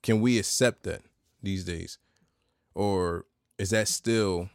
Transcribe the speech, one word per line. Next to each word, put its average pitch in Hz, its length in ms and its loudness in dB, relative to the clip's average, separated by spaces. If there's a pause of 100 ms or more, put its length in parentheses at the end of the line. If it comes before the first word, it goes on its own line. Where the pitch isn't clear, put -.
Can 110 180 2
we 120 200 4
accept - 460 0
that - 180 -8 (400)
these 95 220 -4
days? 85 340 -8 (720)
Or 92 540 0 (320)
is 101 100 -2
that 110 180 2
still 98 680 0